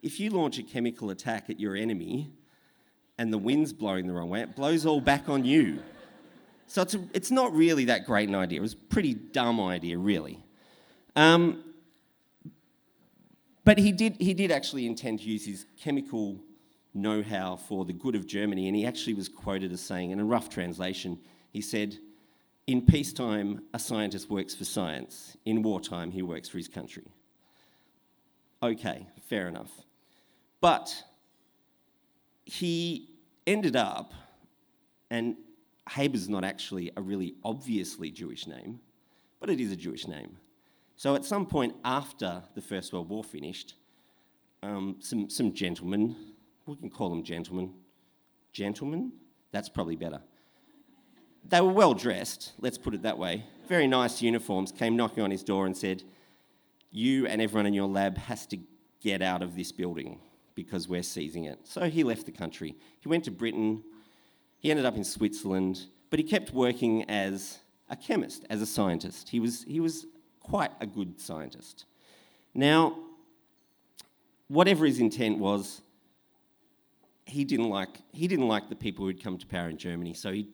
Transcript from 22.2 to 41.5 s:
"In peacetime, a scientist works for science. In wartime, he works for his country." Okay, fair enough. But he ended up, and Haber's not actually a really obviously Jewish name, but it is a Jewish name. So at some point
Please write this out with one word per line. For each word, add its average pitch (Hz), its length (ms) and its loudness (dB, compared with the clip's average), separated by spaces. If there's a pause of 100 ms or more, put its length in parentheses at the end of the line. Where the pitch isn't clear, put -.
"In 127 180 2
peacetime, 110 800 4 (100)
a 120 60 -6
scientist 104 500 -2
works 98 260 -4
for 98 100 -10
science. 78 800 -6
In 110 160 2
wartime, 90 500 -4
he 95 100 -6
works 87 280 -8
for - 80 -10
his 82 100 -8
country." - 360 -14 (1600)
Okay, 107 460 -4 (200)
fair 98 200 -2
enough. - 240 -10 (880)
But - 440 4 (1400)
he 170 640 -2 (380)
ended 185 280 2
up, 107 380 0 (960)
and 117 280 -2 (500)
Haber's 131 420 0
not 98 140 -2
actually 92 540 -6
a 98 40 -8
really 95 420 -4
obviously 110 680 -6
Jewish 82 360 -12
name, 87 320 -14 (600)
but 262 100 -6
it 143 120 0
is 104 100 -2
a 95 60 -6
Jewish 78 300 -10
name. 76 300 -14 (600)
So 139 180 0
at 139 100 -4
some 202 200 -2
point 131 380 0